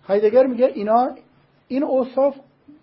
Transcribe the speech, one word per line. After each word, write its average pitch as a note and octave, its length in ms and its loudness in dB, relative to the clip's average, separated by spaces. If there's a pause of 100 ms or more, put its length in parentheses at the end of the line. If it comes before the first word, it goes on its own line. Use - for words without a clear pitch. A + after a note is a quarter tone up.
هایدگر G#3+ 380 2
میگه B3 200 0
اینا، A3+ 440 0 (580)
این C4+ 140 -4
اوصاف C4+ 540 -2 (460)